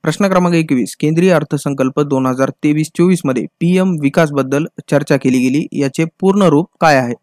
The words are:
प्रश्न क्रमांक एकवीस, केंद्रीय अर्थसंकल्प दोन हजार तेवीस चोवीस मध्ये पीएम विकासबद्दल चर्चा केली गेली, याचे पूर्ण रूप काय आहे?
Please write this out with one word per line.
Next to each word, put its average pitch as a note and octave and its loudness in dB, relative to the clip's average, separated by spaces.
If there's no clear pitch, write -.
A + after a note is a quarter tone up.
प्रश्न F#3+ -2
क्रमांक F3+ 2
एकवीस, D3+ -2
केंद्रीय E3+ 2
अर्थसंकल्प C#3+ -2
दोन C3+ -2
हजार C3 -2
तेवीस D3+ -2
चोवीस F3+ 2
मध्ये B2+ -2
पीएम F3+ 0
विकासबद्दल C#3 0
चर्चा D3 0
केली C3 0
गेली, B2+ -2
याचे C#3 -2
पूर्ण G3 2
रूप D#3+ 2
काय D#3 4
आहे? A#2+ 0